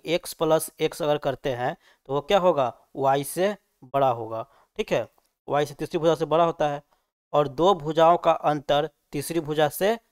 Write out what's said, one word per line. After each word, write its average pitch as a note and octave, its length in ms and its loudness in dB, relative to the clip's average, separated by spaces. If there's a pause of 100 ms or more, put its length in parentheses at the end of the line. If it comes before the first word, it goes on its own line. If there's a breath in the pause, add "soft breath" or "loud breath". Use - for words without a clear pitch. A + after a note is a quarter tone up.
एक्स E3 280 -4
प्लस D#3 360 0 (100)
एक्स D#3+ 220 -4
अगर D3 180 0
करते C3+ 320 -6
हैं B2+ 240 -4 (320 soft breath)
तो C3+ 40 -6
वो C#3 100 -2
क्या G3+ 160 2
होगा, D3 340 2 (240)
वाई C3+ 300 0
से F#3+ 300 -4 (280)
बड़ा C3+ 260 0
होगा, A2+ 360 -6 (320 soft breath)
ठीक G#3+ 140 -4
है, A#2+ 160 -2 (400)
वाई C#3+ 180 0
से C#3+ 80 -12
तीसरी E3 240 -6
भुजा D#3+ 160 2
से D#3 120 -4
बड़ा D#3 180 4
होता D#3+ 240 0
है, C#3+ 140 -8 (500)
और D3 180 2
दो E3 260 4
भुजाओं D#3+ 420 4
का E3 140 2
अंतर D3+ 580 0 (220)
तीसरी E3 300 -4
भुजा D3+ 280 0
से A3 280 -2 (140)